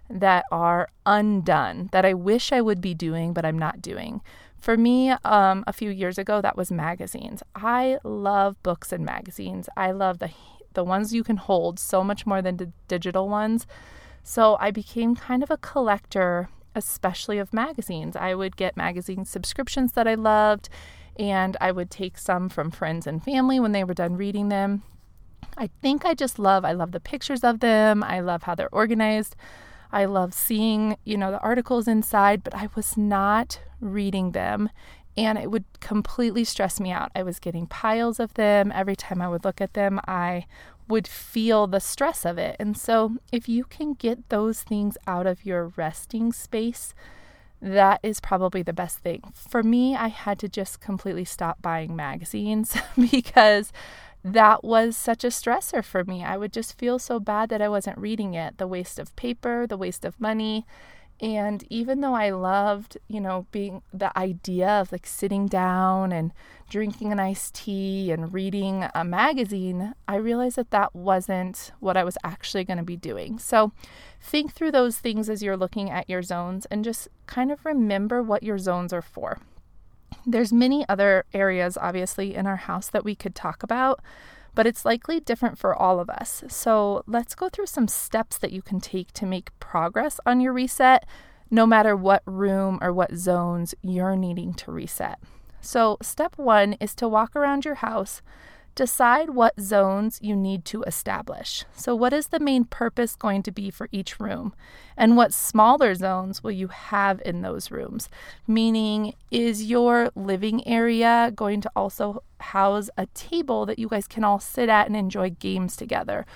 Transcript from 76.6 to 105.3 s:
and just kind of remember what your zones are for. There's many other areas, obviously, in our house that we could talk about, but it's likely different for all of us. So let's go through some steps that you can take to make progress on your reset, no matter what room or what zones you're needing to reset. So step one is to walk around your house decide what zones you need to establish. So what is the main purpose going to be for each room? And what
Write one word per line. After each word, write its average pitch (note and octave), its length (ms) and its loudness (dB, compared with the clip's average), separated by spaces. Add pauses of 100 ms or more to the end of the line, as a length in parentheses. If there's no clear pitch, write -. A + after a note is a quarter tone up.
and G#3 160 -4
just A3+ 260 -6 (180)
kind B3+ 260 -2
of C#4+ 120 -10
remember A3+ 580 0
what A3 200 0
your G#3 160 -4
zones F3+ 340 -2
are F3 100 -4
for. - 360 -10 (880)
There's A#3 260 2
many B3+ 360 4
other G3 360 4 (100)
areas, F#3 420 0
obviously, F#3 580 -4
in F#3+ 120 -2
our G3 100 -2
house F#3 320 -6
that - 160 -2
we G#3 100 -4
could G3 200 -10
talk - 280 -8
about, B3+ 380 0 (540)
but A3+ 120 4
it's - 180 -2
likely A#3 360 0
different A#3+ 380 -2
for F#3+ 160 2
all F#3 260 2
of F3 80 -6
us. - 400 -8
So G#3 580 2
let's A#3 280 -2
go F#4 140 -4
through G4+ 180 -6
some A#3 220 0
steps - 500 -4
that - 140 -4
you F#3 100 -8
can F#3 180 -4
take - 320 -8
to - 140 -6
make F#3 340 -6
progress F#3 640 -2
on B3 160 4
your B3+ 120 2
reset, B3+ 520 6 (460)
no A3+ 160 8
matter A3 280 8
what F#3+ 300 6
room F#3+ 560 0
or F3+ 120 0
what F3+ 240 0
zones F3 640 0
you're F#3 340 0
needing F3 380 -4
to - 180 -12
reset. - 460 -8 (420)
So A3+ 420 2
step - 360 -4
one G#3 360 6
is - 220 -6
to A#3+ 120 -2
walk A3 280 2
around C#4 280 2
your D4 120 -4
house G#3+ 460 -6 (520)
decide C4 560 4
what A#3 300 4
zones G3+ 600 2
you G#3 140 -2
need F#3+ 300 0
to A3 180 -8
establish. - 800 -6 (120)
So - 180 -2
what B3 180 4
is D4 160 -2
the D#4+ 120 0
main C4+ 240 4
purpose A#3 500 -2
going G3 300 -2
to G3+ 80 -6
be G3 180 -8
for - 220 -12
each - 260 -6
room? G3+ 340 -6 (440)
And A#3 200 8
what A#3 160 6